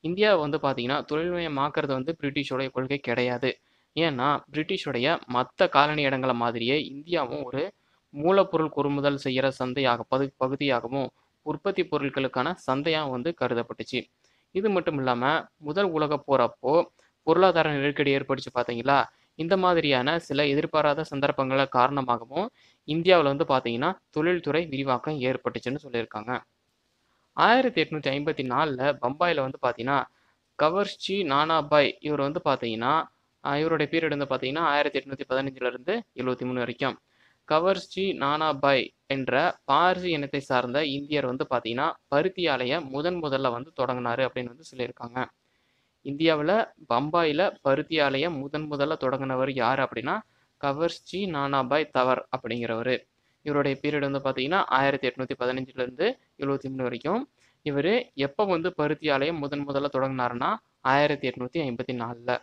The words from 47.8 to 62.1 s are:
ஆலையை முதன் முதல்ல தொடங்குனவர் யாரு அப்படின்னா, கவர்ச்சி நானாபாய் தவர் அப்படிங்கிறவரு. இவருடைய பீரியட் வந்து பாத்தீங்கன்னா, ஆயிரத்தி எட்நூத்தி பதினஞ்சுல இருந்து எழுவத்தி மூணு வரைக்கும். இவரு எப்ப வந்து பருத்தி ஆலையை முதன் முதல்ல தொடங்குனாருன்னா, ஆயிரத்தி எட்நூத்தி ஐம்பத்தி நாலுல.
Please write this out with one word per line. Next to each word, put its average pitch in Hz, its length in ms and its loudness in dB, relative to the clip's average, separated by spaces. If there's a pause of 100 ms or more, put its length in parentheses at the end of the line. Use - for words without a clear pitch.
ஆலையை 143 380 0
முதன் 147 320 -6
முதல்ல 147 300 0
தொடங்குனவர் 131 500 0
யாரு 127 320 2
அப்படின்னா, 131 380 -4 (360)
கவர்ச்சி 165 720 -4
நானாபாய் 139 640 0
தவர் 127 460 2
அப்படிங்கிறவரு. 117 680 -4 (360)
இவருடைய 143 400 0
பீரியட் 147 280 0
வந்து 139 80 -2
பாத்தீங்கன்னா, 135 480 0
ஆயிரத்தி 135 420 2
எட்நூத்தி 131 300 -6
பதினஞ்சுல 127 420 -4
இருந்து 131 380 -2 (200)
எழுவத்தி 139 240 -2
மூணு 131 200 -6
வரைக்கும். 139 480 -4 (340)
இவரு 151 500 0
எப்ப 139 300 -2
வந்து 180 300 0
பருத்தி 151 360 -2
ஆலையை 143 280 0
முதன் 143 300 -4
முதல்ல 139 240 -2
தொடங்குனாருன்னா, 131 640 -2 (240)
ஆயிரத்தி 143 480 2
எட்நூத்தி 127 300 -6
ஐம்பத்தி 127 340 -4
நாலுல. 120 500 -4